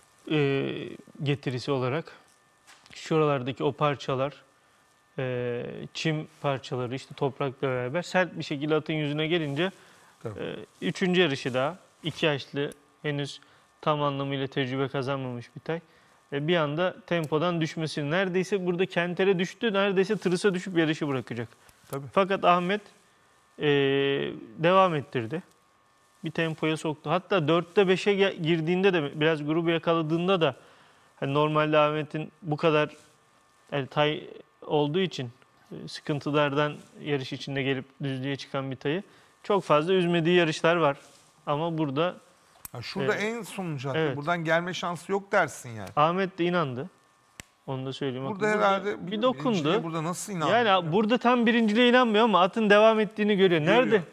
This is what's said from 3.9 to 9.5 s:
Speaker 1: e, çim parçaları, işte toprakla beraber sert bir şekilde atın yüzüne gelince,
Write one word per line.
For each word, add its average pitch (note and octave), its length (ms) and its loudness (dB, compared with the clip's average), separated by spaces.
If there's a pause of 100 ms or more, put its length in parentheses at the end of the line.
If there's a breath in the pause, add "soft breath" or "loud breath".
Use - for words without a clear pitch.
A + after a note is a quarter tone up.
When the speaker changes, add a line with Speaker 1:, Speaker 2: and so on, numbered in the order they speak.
Speaker 1:
e, B2 460 -4 (300)
çim D#3 340 -2 (120)
parçaları, B2+ 540 -4
işte - 200 -12
toprakla C#3 540 -4
beraber B2+ 340 -4
sert F3 360 0
bir D#3 60 -6
şekilde D3+ 300 -2
atın D#3 200 0
yüzüne D3+ 320 -2
gelince, D#3 440 -2 (520 loud breath)